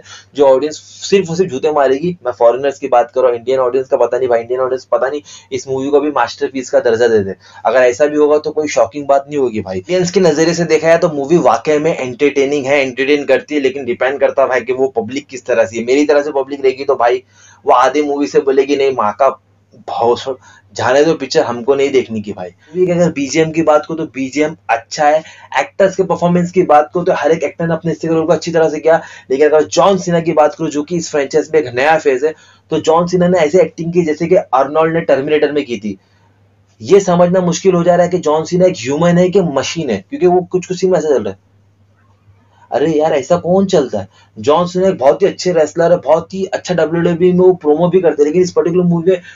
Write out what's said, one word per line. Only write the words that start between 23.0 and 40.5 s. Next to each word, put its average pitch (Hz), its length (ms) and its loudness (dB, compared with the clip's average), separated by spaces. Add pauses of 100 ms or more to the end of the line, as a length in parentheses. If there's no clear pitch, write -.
बीजीएम 156 380 -2
की 160 120 -2
बात 151 260 2
करो 160 80 -8
तो 160 80 -6
बीजीएम 143 520 -4 (140)
अच्छा 147 380 -2
है, 156 140 2 (360)
Actors 190 380 -2
के 190 60 0
performance 175 480 0
की 185 120 0
बात 147 320 4
करो 175 100 -2
तो 175 80 0
हर 147 180 0
एक 165 120 0
actor 143 240 -6
ने 165 80 -2
अपने 165 160 -6
हिस्से 156 180 -6
के 165 60 0
रोल 160 120 0
को 170 60 2
अच्छी 160 200 -4
तरह 160 160 2
से 151 120 -6
किया, 160 220 2 (280)
लेकिन 135 160 2
अगर 151 160 4
John 185 360 2
Cena 175 220 0
की 160 120 -2
बात 151 220 2
करो 160 140 -6
जो 147 140 -4
कि 170 140 -6
इस 160 140 -6
franchise 151 440 -2
में 156 60 4
एक 123 140 -6
नया 151 240 2
phase 135 260 -2
है, 156 100 -2 (360)
तो 156 80 -2
John 165 280 2
Cena 175 220 2
ने 180 100 2
ऐसे 160 220 2
acting 165 320 -2
की 175 120 2
जैसे 151 220 -2
कि 170 100 2
Arnold 151 580 0
ने 165 60 0
टर्मिनेटर 151 520 0
में 147 120 -2
की 117 140 -8
थी। 98 200 -8 (840)
ये 165 180 4
समझना 180 400 2
मुश्किल 175 340 0
हो 170 100 2
जा 175 100 4
रहा 175 100 2
है 170 60 -2
कि 175 80 -2
John 151 260 0
Cena 175 220 2
एक 180 100 2
human 151 420 0
है 185 120 2
कि 196 100 2
मशीन 147 500 -4
है, 98 200 -4
क्योंकि 151 160 -2
वो 180 140 2
कुछ 175 260 -6